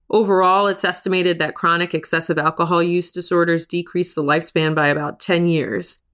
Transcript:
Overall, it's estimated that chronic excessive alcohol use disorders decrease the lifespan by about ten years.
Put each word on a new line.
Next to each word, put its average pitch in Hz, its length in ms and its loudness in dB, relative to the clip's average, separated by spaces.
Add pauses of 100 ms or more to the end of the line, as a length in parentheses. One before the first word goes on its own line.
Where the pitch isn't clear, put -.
(120)
Overall, 196 560 4
it's 190 180 -2
estimated 180 540 0
that - 160 -4
chronic 170 400 0
excessive 160 420 -2
alcohol 165 460 0
use 175 260 0
disorders 170 560 0
decrease 175 480 -4
the 156 100 -2
lifespan 156 520 0
by 147 140 2
about 147 300 -2
ten 175 280 2
years. 151 500 -2 (160)